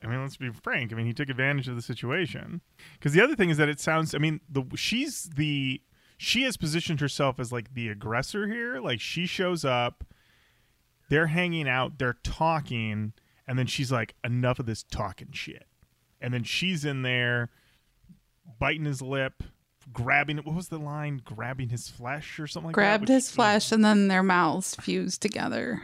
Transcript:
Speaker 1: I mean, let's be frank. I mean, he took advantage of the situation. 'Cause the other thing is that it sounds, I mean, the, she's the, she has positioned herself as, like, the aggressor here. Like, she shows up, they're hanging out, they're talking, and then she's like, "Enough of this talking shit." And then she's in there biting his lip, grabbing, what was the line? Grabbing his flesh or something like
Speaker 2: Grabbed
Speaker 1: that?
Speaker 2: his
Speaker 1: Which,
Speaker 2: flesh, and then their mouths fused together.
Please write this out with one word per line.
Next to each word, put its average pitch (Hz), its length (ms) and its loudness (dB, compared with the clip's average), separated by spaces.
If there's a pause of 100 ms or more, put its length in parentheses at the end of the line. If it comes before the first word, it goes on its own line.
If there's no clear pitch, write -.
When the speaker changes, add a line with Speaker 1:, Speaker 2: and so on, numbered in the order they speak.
Speaker 1:
I 113 40 -8
mean, 123 140 -4
let's 135 140 -8
be 127 140 -6
frank. 131 420 -6
I 113 60 -6
mean, 113 80 -2
he 117 80 -2
took 139 160 -4
advantage 131 400 0
of 123 80 -6
the 120 40 -6
situation. 143 800 -6 (400)
'Cause 143 140 0
the 175 80 10
other 285 120 6
thing 202 160 4
is 151 60 4
that 147 140 4
it 147 100 -4
sounds, 160 340 0
I 143 40 -2
mean, 151 320 0
the, 139 140 -2 (120)
she's 247 600 -4
the, 139 440 0 (380)
she - 240 0
has 262 160 0
positioned 160 420 -2
herself 139 400 0
as, 123 140 -6
like, 120 220 -6
the 117 120 -4
aggressor 113 600 -4
here. 240 340 -6
Like, 127 180 -2
she - 260 -4
shows 180 380 -2
up, 123 400 0 (1040)
they're 156 200 4
hanging 165 420 0
out, 127 280 0
they're 123 260 -2
talking, 113 880 -2 (340)
and 127 100 -2
then 127 100 0
she's 127 240 -2
like, 117 300 -2
"Enough 123 380 0
of 107 60 -6
this 110 180 -6
talking 104 480 -8
shit." - 360 -14 (520)
And 123 140 -4
then 123 100 -2
she's 175 400 -2
in 139 200 -2
there 120 480 0 (1080)
biting 151 260 0
his 135 160 -4
lip, 135 420 -4 (480)
grabbing, 139 460 0
what 160 180 -6
was 180 140 -6
the 165 80 -6
line? 147 480 -6
Grabbing 123 440 -6
his 117 200 -6
flesh 135 500 -8
or 151 60 -6
something 160 220 -8
like 165 80 -6
Speaker 2:
Grabbed 208 320 4
Speaker 1:
that? 262 60 8
Speaker 2:
his 262 160 6
Speaker 1:
Which, - 60 -12
Speaker 2:
flesh, 208 360 6
and 220 120 8
then 208 260 8
their 185 140 6
mouths 180 520 4
fused 185 480 -2
together. - 600 -2